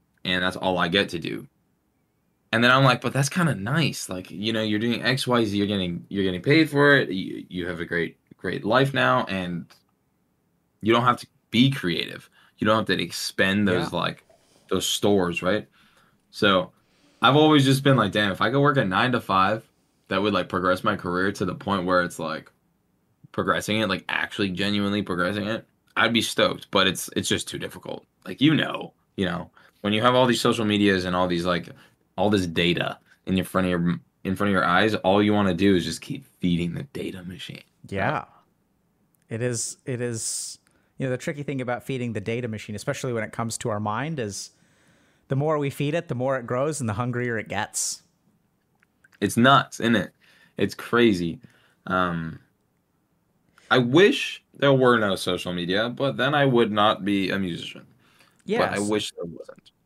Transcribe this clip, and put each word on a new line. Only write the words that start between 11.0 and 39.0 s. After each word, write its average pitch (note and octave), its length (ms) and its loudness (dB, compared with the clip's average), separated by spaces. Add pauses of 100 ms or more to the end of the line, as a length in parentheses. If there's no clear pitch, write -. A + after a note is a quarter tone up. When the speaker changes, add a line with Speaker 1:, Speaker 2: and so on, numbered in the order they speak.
Speaker 1:
have B2 160 2
to - 60 -20 (240)
be C3 200 4
creative. D#2 580 -6 (280)
You - 80 -2
don't G#2+ 100 4
have G2 220 0
to F2+ 40 0
expend G2 680 0
those, F2 240 0
Speaker 2:
Yeah. F2 40 -2
Speaker 1:
like, E2+ 280 -6 (440)
those F2+ 160 -2
stores," F2+ 560 0
right? G2 280 -2 (600)
So F#2+ 420 2 (480)
I've C3 160 6
always D3+ 260 6
just C3+ 200 2
been C#3 120 4
like, G2 160 0
"Damn, G#2 220 0
if - 80 -4
I G#2+ 100 0
could C#3 80 0
work C#3+ 160 2
a B2+ 80 2
nine-to-five G2+ 840 0 (400)
that G2 120 0
would, G#2 120 0
like, F2+ 160 -2
progress F#2 340 0
my G#2 140 0
career F#2 340 -2
to G2 140 -4
the F2 100 -4
point F#2+ 300 -2
where F2+ 180 2
it's, F2 160 -8
like, D#2 320 -8 (800)
progressing F#2 480 0
it, G#2+ 80 0
like, F#2 220 -2
actually E2 400 -2
genuinely G2+ 520 -2
progressing G2 460 -4
it, A2 180 -6 (300)
I'd A2+ 160 4
be A#2 100 2
stoked." - 480 0
But F#2+ 180 4
it's, - 280 -4
it's G2 140 -2
just F#2+ 180 -2
too - 100 -10
difficult. - 480 -12 (200)
Like, - 160 -8
you D#3 120 6
know, - 400 -4 (220)
you F#2+ 100 -2
know, F2 240 -6 (320)
when G#2 120 -2
you G#2+ 80 0
have B2+ 140 4
all B2+ 100 6
these A#2+ 160 2
social A2+ 240 2
medias G2+ 400 4
and F2+ 100 -2
all F2+ 140 2
these, F2 160 0
like, F2 240 -2 (480)
all G2 120 2
this G2 160 2
data E2+ 540 0 (260)
in F#2+ 120 0
your F2+ 80 0
front F#2 220 0
of F2+ 40 0
your, F2 280 0 (260)
in F#2+ 100 -2
front G2+ 140 0
of G2 40 2
your F#2 120 2
eyes, G2 300 2
all G2 280 2
you G#2 100 4
wanna G2 200 2
do G2 220 4
is E2 100 0
just E2 160 -8
keep - 240 -12
feeding F2 480 -2
the - 100 -8
data F2+ 400 -10
machine. - 400 -16 (240)
Speaker 2:
Yeah. G#2 380 -4 (1040)